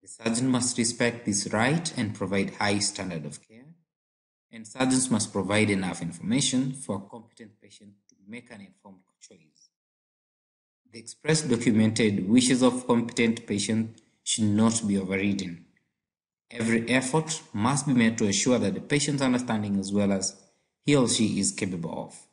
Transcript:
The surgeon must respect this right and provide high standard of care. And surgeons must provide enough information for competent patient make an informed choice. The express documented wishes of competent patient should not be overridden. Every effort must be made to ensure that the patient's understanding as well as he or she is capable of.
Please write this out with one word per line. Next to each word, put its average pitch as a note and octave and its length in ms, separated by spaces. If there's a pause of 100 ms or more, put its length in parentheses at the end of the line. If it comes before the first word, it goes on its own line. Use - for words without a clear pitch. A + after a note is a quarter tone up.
The - 60
surgeon A2+ 400
must B2+ 300
respect A#2 480
this - 260
right C3+ 460
and G#2 180
provide G2 400
high G#2 240
standard F#2 460
of - 220
care. A#2 180 (880)
And A2+ 140
surgeons C3 460
must G#2+ 220
provide G#2 360
enough F#2 320
information B2+ 680
for G2+ 300
competent A2+ 600
patient G2+ 320 (340)
make A#2+ 240
an G#2 100
informed F#2+ 400 (200)
choice. D#2+ 480 (1200)
The A#2 80
express D3+ 420
documented A2 840
wishes B2 360
of B2 240
competent A#2 580
patient A2+ 560 (220)
should - 220
not A2 420
be G2+ 100
overridden. F#2+ 680 (840)
Every A2+ 400
effort C3 520 (120)
must B2+ 340
be C#3 60
made A2+ 240
to A2+ 80
ensure A2+ 340
that G2+ 140
the - 80
patient's C#3 400
understanding A2 580
as F#2+ 120
well G2+ 200
as F#2+ 300 (420)
he C#3+ 120
or B2+ 140
she G#2 300
is G2 120
capable E2+ 540
of. - 280